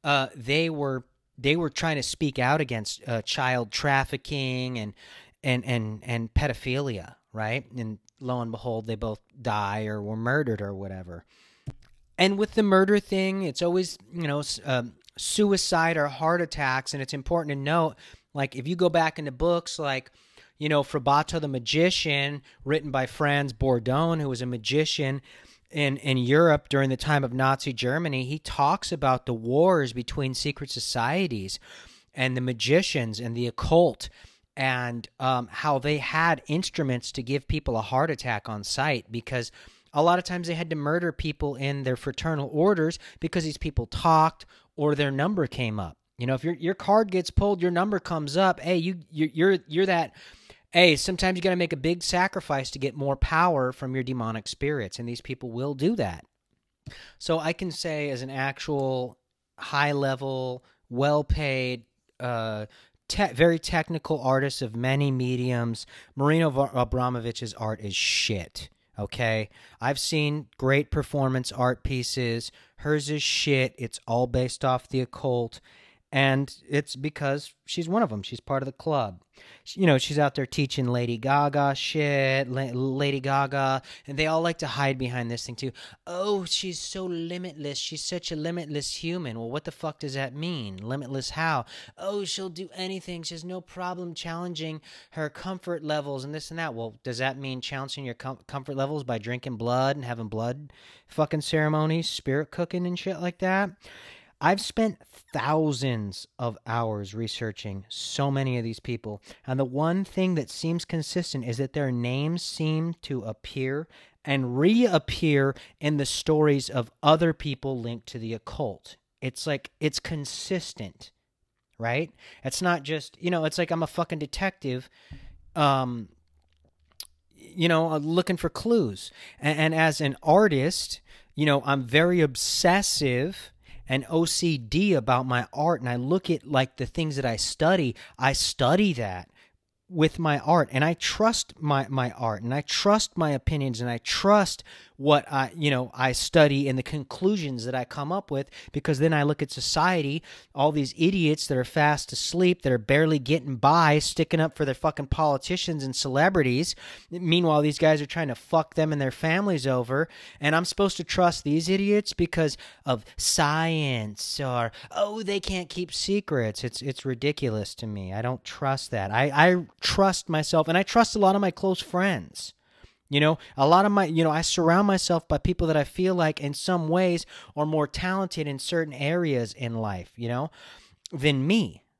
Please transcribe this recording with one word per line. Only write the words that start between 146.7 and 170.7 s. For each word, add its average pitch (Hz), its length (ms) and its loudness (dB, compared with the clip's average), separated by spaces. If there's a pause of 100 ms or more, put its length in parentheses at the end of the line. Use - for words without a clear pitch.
the 127 60 -2
conclusions 151 840 -2
that 127 80 -6
I 127 100 -2
come 147 260 -8
up 190 220 -4
with, - 180 -4 (220)
because 147 260 0
then 160 140 4
I 147 100 4
look 147 180 2
at 143 120 -4
society, 160 720 0 (320)
all 147 160 4
these 143 260 0
idiots 165 480 2
that 139 100 0
are 127 80 2
fast 147 480 0
asleep, 180 500 2
that 135 100 2
are 123 60 4
barely 147 420 4
getting 135 380 -2
by, 156 420 6
sticking - 400 0
up 156 160 0
for 151 80 0
their 135 100 -2
fucking 147 320 -2
politicians 156 800 0
and 131 100 -4
celebrities. 143 800 2 (380)
Meanwhile, 170 500 4
these 151 160 0
guys 156 240 6
are 143 40 -4
trying 160 200 -4
to 123 80 -4
fuck - 400 -2
them 156 160 2
and 143 100 0
their 131 120 0
families 165 560 0
over, 131 400 0 (320)
and 151 160 2
I'm 175 80 2
supposed 196 320 0
to 165 80 -6
trust - 400 2
these 160 240 0
idiots 202 440 2
because 165 440 0 (280)
of 123 200 -2 (120)
science, 147 1200 0
or, 123 320 -2 (180)
"Oh, 208 320 -2
they 202 160 -2
can't 185 300 -4
keep - 260 -8
secrets." 139 680 -2
It's, - 180 -8
it's 135 220 -6
ridiculous 123 720 -2
to 117 100 -10
me. 95 260 -6
I 104 80 -4
don't 123 220 -4
trust - 480 -4
that. 98 220 -2
I, 135 200 4
I 175 340 6 (140)
trust - 480 2
myself, 156 380 2
and 165 100 2